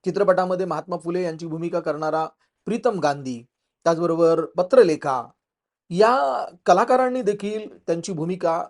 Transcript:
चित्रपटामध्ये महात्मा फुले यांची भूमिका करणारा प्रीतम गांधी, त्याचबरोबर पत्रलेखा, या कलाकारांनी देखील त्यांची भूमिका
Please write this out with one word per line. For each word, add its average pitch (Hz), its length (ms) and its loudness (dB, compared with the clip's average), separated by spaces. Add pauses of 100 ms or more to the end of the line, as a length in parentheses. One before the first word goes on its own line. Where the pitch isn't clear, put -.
चित्रपटामध्ये 185 600 0
महात्मा 170 320 -6
फुले 175 260 -4
यांची 165 240 -8
भूमिका 165 320 -6
करणारा 156 480 -4 (380)
प्रीतम 226 340 -2
गांधी, 139 440 -4 (400)
त्याचबरोबर 165 640 2
पत्रलेखा, 160 800 4 (640)
या 247 560 2 (200)
कलाकारांनी 254 560 2
देखील 208 560 -6
त्यांची 170 340 -6
भूमिका 170 580 -4